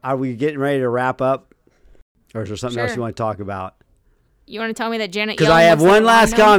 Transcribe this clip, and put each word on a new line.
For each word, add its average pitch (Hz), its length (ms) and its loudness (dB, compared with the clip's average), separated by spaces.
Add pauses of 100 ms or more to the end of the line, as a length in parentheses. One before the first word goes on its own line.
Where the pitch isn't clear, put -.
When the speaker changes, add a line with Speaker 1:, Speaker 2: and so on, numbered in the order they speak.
Speaker 1:
are 131 140 -4
we 131 180 -6
getting 143 240 -4
ready 139 200 -2
to 127 100 -2
wrap 123 320 -4
up? 131 320 -4 (800)
Or 113 100 -8
is 92 60 -12
there 104 80 -8
something 120 220 -8
else 120 120 -4
Speaker 2:
Sure. - 40 -8
Speaker 1:
you 120 60 -6
wanna 113 120 -8
talk 107 260 -6
about? 95 360 -12 (720)
Speaker 2:
You 208 120 -14
wanna 226 140 -8
tell 226 160 -8
me 226 80 -6
that 208 140 -6
Janet 208 260 -6
Speaker 1:
'Cause 156 100 2
Speaker 2:
Yellen 160 40 4
Speaker 1:
I 165 120 6
have 165 160 6
Speaker 2:
looks 165 100 4
like 202 80 6
Speaker 1:
one 220 60 4
Speaker 2:
a - 20 2
Speaker 1:
last 226 260 4
Speaker 2:
lawn 233 80 0
gnome? 214 80 6 (120)